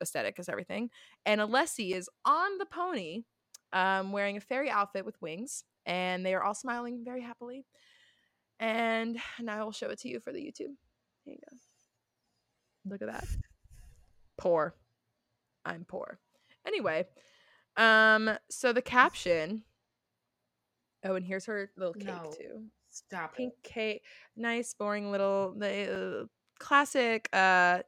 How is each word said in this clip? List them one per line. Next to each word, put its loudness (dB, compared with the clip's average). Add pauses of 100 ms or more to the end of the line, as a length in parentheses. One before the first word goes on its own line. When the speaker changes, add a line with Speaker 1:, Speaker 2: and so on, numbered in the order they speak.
Speaker 1:
aesthetic -4
is -12
everything. -6 (360)
And 4
Alessi 0
is -6 (160)
on 4
the -2
pony, -4 (480)
um, 2
wearing -2
a -12
fairy -2
outfit -2
with -12
wings, -8 (200)
and -2
they 2
are 2
all 0
smiling -6
very -8
happily. -12 (920)
And 0 (220)
now -6
I -2
will -8
show -6
it -8
to -10
you -6
for -10
the -6
YouTube. -10 (500)
Here -16
you -20 (120)
go. -20 (1300)
Look -8
at -4
that. -8 (1120)
Poor. 2 (920)
I'm -8
poor. -10 (480)
Anyway, 0 (720)
um, 8 (120)
so 2
the 2
caption. 4 (1400)
Oh, 0
and -4
here's -4
her -6
little -4
cake, -10
Speaker 2:
No. -8
Speaker 1:
too. -14 (220)
Speaker 2:
Stop -10
Speaker 1:
Pink -6 (100)
Speaker 2:
it. -18
Speaker 1:
cake. -4 (320)
Nice, -4
boring -2
little, 2
the, -2
uh, -10 (340)
classic, 2
uh, 6